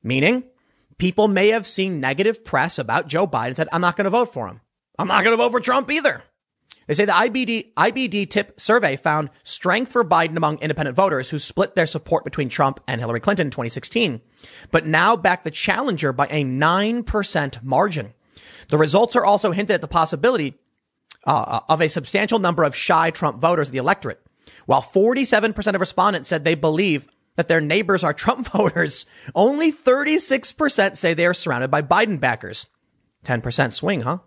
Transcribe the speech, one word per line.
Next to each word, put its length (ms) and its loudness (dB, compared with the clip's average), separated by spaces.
Meaning, 420 0
people 300 2
may 200 4
have 180 0
seen 340 -2
negative 440 0
press 340 -2
about 280 -6
Joe 220 0
Biden 200 -4
and 80 -8
said, 140 -2
"I'm 120 -2
not 140 0
gonna 140 -2
vote 220 0
for 160 -8
him. 120 -16
I'm 100 -4
not 140 2
gonna 140 4
vote 160 0
for 80 0
Trump 300 0
either." 340 0
They 80 -2
say 100 2
the 100 2
I 140 4
B 160 -2
D, 320 -4
I 160 2
B 160 -4
D 180 -2
tip 340 -4
survey 360 2
found 340 -2
strength 480 -4
for 120 2
Biden 320 2
among 220 0
independent 380 -4
voters 340 0
who 80 -6
split 380 -2
their 100 4
support 380 -2
between 240 -4
Trump 400 0
and 120 -4
Hillary 200 -2
Clinton 280 0
in 40 -4
twenty 180 -6
sixteen, 500 -4
but 140 0
now 280 4
back 300 0
the 80 -4
challenger 600 -2
by 160 0
a 140 -2
nine 640 0
percent 580 -4
margin. 520 -2
The 80 2
results 360 4
are 100 4
also 280 4
hinted 220 0
at 80 0
the 60 -12
possibility, 680 0
uh, 440 0
of 120 2
a 80 4
substantial 500 -2
number 260 2
of 100 0
shy 360 2
Trump 280 -4
voters 300 2
in 40 -12
the 60 -4
electorate. 420 -2
While 160 4
forty-seven 680 2
percent 240 -2
of 40 -2
respondents 480 0
said 160 -2
they 100 2
believe 520 0
that 100 -2
their 140 2
neighbors 420 0
are 100 0
Trump 360 -2
<laughs> 40 -12
voters, 540 -2
only 360 2
thirty-six 800 0
percent 480 0
say 160 0
they 120 2
are 80 2
surrounded 360 -2
by 120 2
Biden 360 2
backers. 480 -4
Ten 180 -2
percent 340 -2
swing, 260 -2
huh? 260 -2